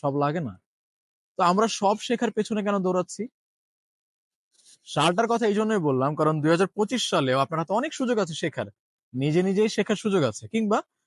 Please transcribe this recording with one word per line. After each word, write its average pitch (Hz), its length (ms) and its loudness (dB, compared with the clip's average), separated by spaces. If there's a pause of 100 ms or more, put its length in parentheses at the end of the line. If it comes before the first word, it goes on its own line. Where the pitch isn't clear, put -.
সব 143 160 -2
লাগে 147 220 -2
না। 110 220 -8 (760)
তো 185 60 0
আমরা 190 240 4
সব 208 320 0
শেখার 233 320 -2
পেছনে 214 320 -4
কেন 202 160 0
দৌড়াচ্ছি? 185 480 -2 (1600)
সালটার 175 420 2
কথা 233 200 0
এই 208 60 2
জন্যই 214 240 0
বললাম, 143 380 0
কারণ 156 260 2
দুই 151 100 4
হাজার 175 160 4
পঁচিশ 214 420 -2
সালেও 135 300 2
আপনার 156 200 -2
হাতে 165 140 -4
অনেক 269 200 -2
সুযোগ 247 240 -2
আছে 175 160 -2
শেখার, 143 320 -4 (480)
নিজে 151 300 2
নিজেই 196 260 2
শেখার 208 260 -2
সুযোগ 190 280 0
আছে, 110 240 -4
কিংবা 220 340 0 (260)